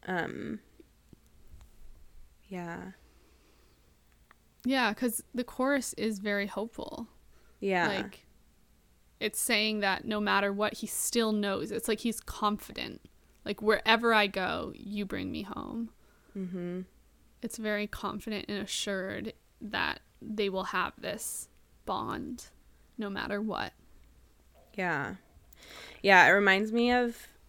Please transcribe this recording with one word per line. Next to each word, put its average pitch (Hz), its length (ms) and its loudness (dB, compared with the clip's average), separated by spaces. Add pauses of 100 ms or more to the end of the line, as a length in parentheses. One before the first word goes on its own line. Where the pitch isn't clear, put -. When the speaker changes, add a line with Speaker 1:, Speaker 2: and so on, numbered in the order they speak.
Speaker 1:
Um, 185 520 -4 (1900)
yeah. 180 440 -10 (1700)
Speaker 2:
Yeah, 247 280 2
'cause 240 300 -2 (100)
the 240 100 -2
chorus 262 500 0
is 214 260 -2
very 202 280 0
hopeful. - 600 -8 (520)
Speaker 1:
Yeah. 185 280 2
Speaker 2:
Like, 196 380 -4 (920)
it's 214 200 -2
saying 214 400 2
that 196 260 2
no 214 140 0
matter 202 340 2
what, 208 220 0
he 220 120 -8
still - 440 2
knows. 208 400 0
It's - 160 -4
like 220 140 2
he's 226 180 -2
confident. - 840 -4 (440)
Like, 208 160 -4
"Wherever 226 520 6
I 208 140 6
go, 180 480 -2
you 208 300 -6
bring 190 260 -4
me 208 120 -6
home." 226 480 -8 (440)
Speaker 1:
Mm-hmm. 180 460 -6 (600)
Speaker 2:
It's - 160 -8
very 208 300 -2
confident 208 640 -6
and 208 100 -4
assured 202 760 -4 (280)
that - 400 -2 (200)
they 208 280 -2
will 185 160 -2
have 180 340 -2
this - 500 -8 (360)
bond - 640 -6 (480)
no 208 120 -4
matter 202 320 -4
what. 214 320 -4 (1000)
Speaker 1:
Yeah. 175 420 -2 (880)
Yeah, 185 240 12
it 165 40 10
reminds 202 400 6
me 233 200 4
of 240 360 2 (220)